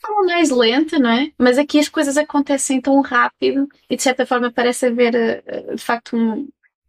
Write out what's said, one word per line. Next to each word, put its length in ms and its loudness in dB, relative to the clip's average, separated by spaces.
forma 200 0
mais 240 2
lenta, 480 0
não 120 4
é? 280 0
Mas 200 2
aqui 200 2
as 100 2
coisas 280 -2
acontecem 640 0
tão 200 2
rápido 680 0
e, 60 -4
de 60 -4
certa 240 0
forma, 260 -2
parece 340 0
haver, 280 2
eh, 320 -2
eh, 280 -10
de 80 -8
facto, 340 -4
um... 320 -2